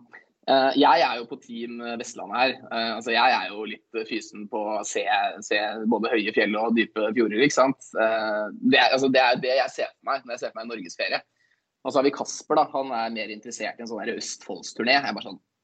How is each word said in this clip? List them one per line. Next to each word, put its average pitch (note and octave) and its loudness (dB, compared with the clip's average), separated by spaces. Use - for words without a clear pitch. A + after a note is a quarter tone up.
Eh, C3+ 4
jeg C#3+ 6
er B2+ 2
jo A#2+ -8
på C3 -12
team, A#2 -10
eh, A#2 -6
Vestlandet G2+ -8
her. B2+ 4
Eh, A#2 -2
altså, A2+ -6
jeg B2 6
er G#2+ 0
jo G#2 -8
litt, G#2 -12
eh, A2 -4
fysen G#2 -10
på G#2+ -4
å G2+ -4
se, - -4
se G#2+ -2
både A#2 2
høye G#2+ 0
fjell G#2+ 2
og A#2 0
dype G#2+ 0
fjorder, A2 2
ikke D3 2
sant? C3+ 2
Eh, A2 0
det C3 4
er, B2 6
altså, C3+ 2
det C3 6
er B2+ 4
det B2+ 0
jeg B2+ 0
ser - -6
for - -10
meg C3+ -4
når B2 -10
jeg B2 -10
ser A#2 -8
for A2+ -12
meg A2+ -10
en A#2 -10
norgesferie. G#2 -6
Og C3 -2
så C3+ 2
har C3+ 4
vi C#3+ 4
Kasper, - -2
da. D3 2
Han C3+ -4
er A2+ -2
mer A2 -6
interessert G#2+ -10
i - -14
en A#2 -12
sånn G#2 -8
her A2+ -4
Østfoldsturné. A2+ -2
Jeg C3+ -2
er G#2 -6
bare G2+ -12
sånn, F2+ -16